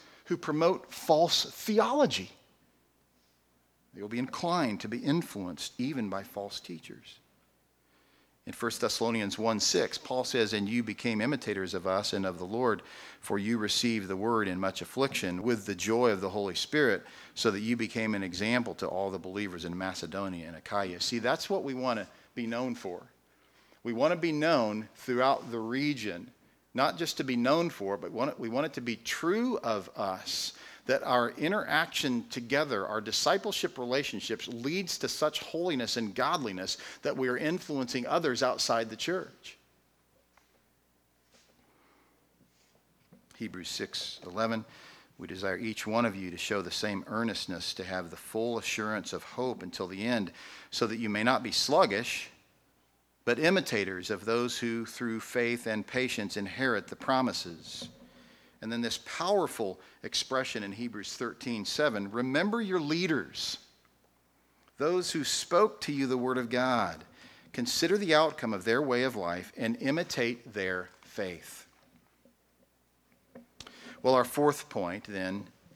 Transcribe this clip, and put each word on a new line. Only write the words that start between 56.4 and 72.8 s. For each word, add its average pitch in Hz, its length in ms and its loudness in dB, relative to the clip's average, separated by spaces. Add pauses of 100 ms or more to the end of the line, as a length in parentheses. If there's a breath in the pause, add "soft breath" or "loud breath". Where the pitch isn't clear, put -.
the - 80 -10
promises." 98 920 -2 (720 loud breath)
And 110 100 -6
then 117 100 -2
this 113 240 -2
powerful 165 760 0 (240 loud breath)
expression 127 600 -2
in 101 80 -6
Hebrews 110 420 -8
thirteen 117 500 -4
seven, 107 480 0
"Remember 147 500 2
your 185 180 0
leaders, 156 800 0 (1200)
those 175 340 0
who 156 120 0
spoke - 580 4
to - 100 -4
you 139 160 2
the 127 100 4
word 127 200 2
of 120 120 -2
God. 120 540 2 (500 loud breath)
Consider 165 440 2
the 185 180 2
outcome 147 380 4
of 92 120 -4
their 117 160 4
way 127 220 2
of 127 120 0
life 90 420 -4
and 120 240 0
imitate 135 720 0
their 92 360 -2 (120)
faith." - 640 -8 (2500 loud breath)